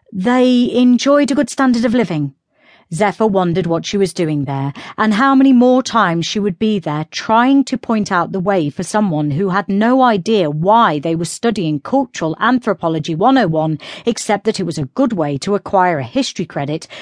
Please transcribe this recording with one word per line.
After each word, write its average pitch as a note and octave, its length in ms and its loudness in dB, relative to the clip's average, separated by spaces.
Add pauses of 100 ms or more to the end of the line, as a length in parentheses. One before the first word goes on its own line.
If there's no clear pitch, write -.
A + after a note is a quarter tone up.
(120)
"They B3 640 2
enjoyed B3+ 560 4
a C4+ 60 -2
good D4 160 0
standard B3 340 0
of A3+ 80 0
living." E3 400 -2 (600)
Zephyr G3+ 320 0
wondered F#3 400 0
what E3 180 -2
she - 140 -6
was G3 160 0
doing D#3 320 -2
there, C#3 260 -4 (240)
and G#3+ 200 0
how C4+ 180 2
many C4+ 180 6
more B3+ 300 6
times E3+ 460 0
she G#3+ 120 -4
would G3+ 200 -2
be G#3+ 180 0
there D#3 320 -6
trying C4 540 2
to C4 160 -6
point G#3+ 320 -4
out F3 200 0
the F#3+ 80 -4 (120)
way D#3+ 180 0
for F#3 140 -6
someone D#3+ 480 -2
who F#3 180 -2
had F3+ 180 -2
no A#3 360 2
idea G3+ 480 2
why F3+ 480 2
they E3 160 -2
were E3+ 100 -4
studying E3+ 540 -4
Cultural B3+ 600 -4
Anthropology E3+ 760 -2
one B3+ 240 4
oh G3+ 80 2
one, D#3 320 -2 (260)
except G#3+ 380 -2
that A3 160 -2
it F3 80 -4
was D#3+ 100 -6
a C#3 220 -6
good B3 140 0
way D3 260 -2
to G3+ 160 -2
acquire F3+ 420 0
a C3+ 60 -4
history - 420 -6
credit D3+ 420 -6 (140)